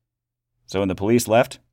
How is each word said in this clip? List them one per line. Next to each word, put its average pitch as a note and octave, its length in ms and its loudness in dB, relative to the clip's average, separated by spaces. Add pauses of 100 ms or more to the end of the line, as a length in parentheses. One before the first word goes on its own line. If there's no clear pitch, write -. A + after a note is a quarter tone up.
(720)
So F#2+ 80 -4
when G2 80 -2
the F#2 80 -2
police G#2+ 320 0
left, A2 320 0 (140)